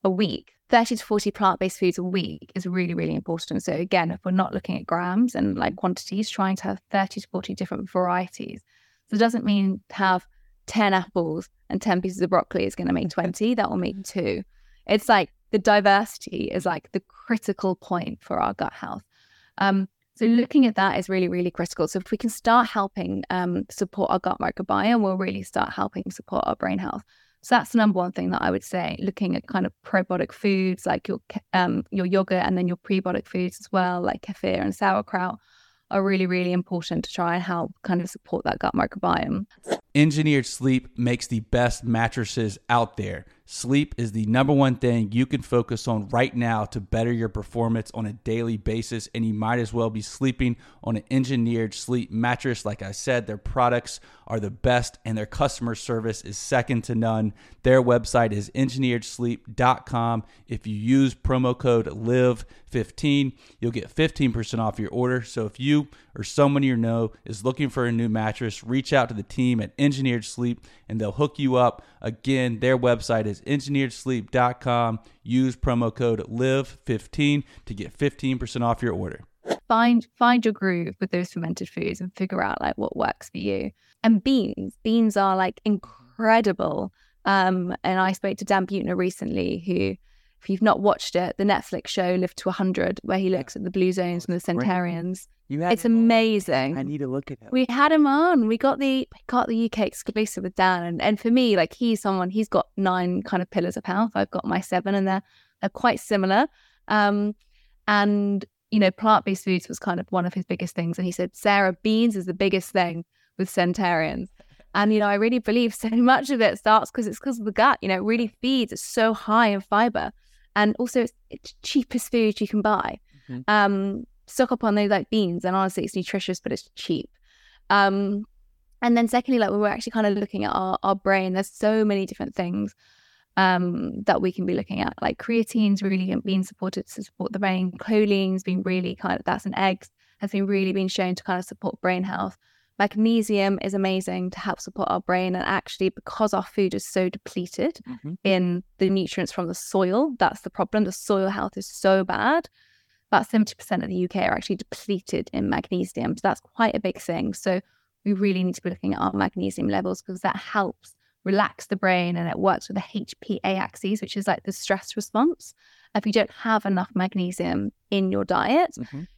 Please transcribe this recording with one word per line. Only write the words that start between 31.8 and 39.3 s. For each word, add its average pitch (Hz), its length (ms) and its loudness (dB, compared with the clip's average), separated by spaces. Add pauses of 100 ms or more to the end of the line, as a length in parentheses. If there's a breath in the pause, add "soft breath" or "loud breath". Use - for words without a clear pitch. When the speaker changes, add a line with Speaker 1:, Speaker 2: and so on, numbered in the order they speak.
Speaker 1:
your 190 160 -2
yogurt 185 380 0
and 180 140 0
then 180 100 0
your 175 80 -2
prebiotic 190 540 -2
foods 180 320 -6
as - 100 -14
well, 180 300 0
like - 220 -4
kefir 185 360 -4
and 190 160 -4
sauerkraut, 190 640 -2 (500 soft breath)
are 196 140 0
really, 190 220 2
really 180 260 0
important 175 540 -2
to - 80 -14
try 170 220 0
and 180 80 -2
help 175 280 -4 (100)
kind 175 200 0
of 175 80 -8
support - 340 -8
that - 160 -2
gut - 160 -2
microbiome. - 720 -2 (500 loud breath)